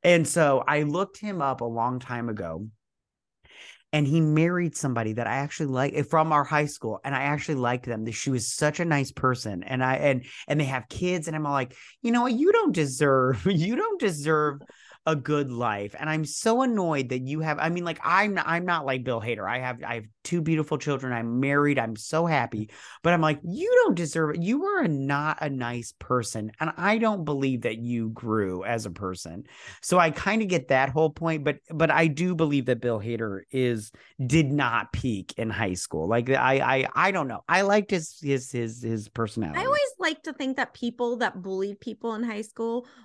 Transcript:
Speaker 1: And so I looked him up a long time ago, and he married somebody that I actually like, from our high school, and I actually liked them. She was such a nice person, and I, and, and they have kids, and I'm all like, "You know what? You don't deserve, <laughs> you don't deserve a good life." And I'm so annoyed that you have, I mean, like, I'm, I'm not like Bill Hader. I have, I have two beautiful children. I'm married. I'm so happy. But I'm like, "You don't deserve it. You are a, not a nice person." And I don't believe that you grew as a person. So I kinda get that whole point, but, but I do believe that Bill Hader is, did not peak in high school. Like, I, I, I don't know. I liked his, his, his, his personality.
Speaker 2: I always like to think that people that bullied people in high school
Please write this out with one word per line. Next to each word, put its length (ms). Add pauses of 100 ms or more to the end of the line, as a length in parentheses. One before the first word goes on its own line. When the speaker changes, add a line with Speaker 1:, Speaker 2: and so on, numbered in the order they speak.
Speaker 1:
And 240
so 400
I 160
looked 340
him 240
up 200
a 40
long 340
time 300
ago, 380 (1200)
and 160
he 140
married 540
somebody 380
that 140
I 100
actually 300
like, 400
from 240
our 120
high 220
school, 380
and 120
I 80
actually 320
liked 300
them. 260
She 200
was 200
such 280
a 60
nice 260
person, 520
and 200
I, 140
and, 280 (220)
and 120
they 60
have 240
kids, 380
and 80
I'm 100
all 80
like, 220 (260)
"You 100
know 120
what? 100
You 180
don't 220
deserve, 720
<laughs> 40
you 260
don't 240
deserve 640 (440)
a 100
good 360
life." 480
And 100
I'm 160
so 380
annoyed 460
that 120
you 200
have, 180
I 100
mean, 160
like, 180
I'm, 400
I'm 220
not 180
like 200
Bill 180
Hader. 260
I 120
have, 240
I 120
have 100 (180)
two 180
beautiful 380
children. 340
I'm 260
married. 380
I'm 180
so 300
happy. 460 (320)
But 100
I'm 80
like, 220
"You 260 (140)
don't 120
deserve 400
it. 60
You 240
are 180
a, 40
not 520
a 120
nice 480
person." 600
And 180
I 200
don't 280
believe 360
that 160
you 320
grew 540
as 240
a 40
person. 520 (400)
So 160
I 100
kinda 360
get 240
that 200
whole 220
point, 320
but, 140 (120)
but 220
I 160
do 260
believe 340
that 140
Bill 180
Hader 420 (100)
is, 320 (420)
did 240
not 440
peak 420
in 140
high 240
school. 340
Like, 220
I, 300
I, 360
I 160
don't 160
know. 220
I 140
liked 280
his, 300
his, 280
his, 320
his 280
personality. 500
Speaker 2:
I 60
always 160 (180)
like 240
to 80
think 240
that 180
people 440
that 240
bullied 400
people 340
in 80
high 200
school 440 (180)